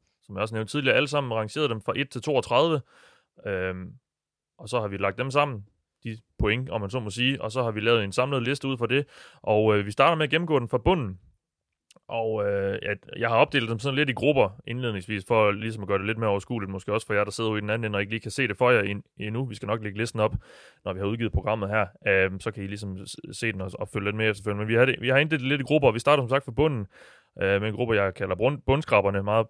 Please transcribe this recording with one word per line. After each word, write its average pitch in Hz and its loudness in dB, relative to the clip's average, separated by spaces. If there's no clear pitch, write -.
som 101 -12
jeg 95 -2
også 110 -4
nævnte 110 -4
tidligere, 131 2
alle 143 2
sammen 139 -2
rangeret 110 -2
dem 110 -4
fra 113 -2
et 139 -4
til 120 -8
toogtredive. 143 2
Øhm, 92 -4
og 110 -16
så 123 0
har 104 -4
vi 98 -6
lagt 98 -2
dem 127 -4
sammen, 131 -2
de 113 -10
point, 117 0
om 110 -4
man 98 -6
så 123 -4
må 107 -8
sige, 123 -2
og 110 -6
så 123 -2
har 117 -2
vi 107 -4
lavet 113 4
en 98 -4
samlet 127 0
liste 139 -2
ud 135 -2
fra 120 -2
det. 135 2
Og, 107 4
øh, 101 0
vi 104 -6
starter 156 4
med 156 0
at 143 0
gennemgå 160 2
den 117 -6
fra 127 0
bunden. 120 0
Og, 113 -2
øh, 98 -2
at 104 -4
jeg 117 0
har 117 2
opdelt 123 4
dem 113 -2
sådan 131 -2
lidt 143 0
i 127 0
grupper 110 2
indledningsvis, 107 -6
for 107 4
ligesom 110 -6
at 92 -12
gøre 98 0
det 95 -2
lidt 110 -2
mere 113 0
overskueligt, 98 -4
måske 95 -6
også 110 -2
for 110 -2
jer, 104 4
der 101 -6
sidder 113 -2
ude 107 0
i 104 -4
den 104 -6
anden 117 -2
ende, 104 -4
og 98 0
ikke 101 -4
lige 113 -4
kan 107 -10
se 131 -2
det 101 -4
for 123 4
jer 117 6
end-, 101 -4
endnu. 110 -6
Vi 110 -10
skal 104 -12
nok 107 -2
lægge 101 -8
listen 113 -4
op, 107 2
når 95 -4
vi 92 -8
har 101 -2
udgivet 113 -2
programmet 101 -2
her. 104 0
Øhm, 95 4
så 110 -6
kan 104 -8
I 98 -6
ligesom 98 -8
s-, - -14
se 113 -2
den 95 -6
og, 95 -8
og 104 -6
følge 101 -4
lidt 101 -2
med 110 2
efterfølgende. 104 -4
Men - -8
vi - -
har 123 8
det, 131 0
vi 120 -2
har 131 4
inddelt 151 0
det 127 -2
lidt 139 0
i - -2
grupper, 139 4
og 110 6
vi 113 -2
starter 143 4
som 113 -4
sagt 135 0
fra 127 -10
bunden, 127 0
øh, 98 2
med 107 -2
en 104 -4
gruppe, 113 0
jeg 98 2
kalder 92 -2
brund-, 123 0
bundskraberne, 101 4
meget 110 2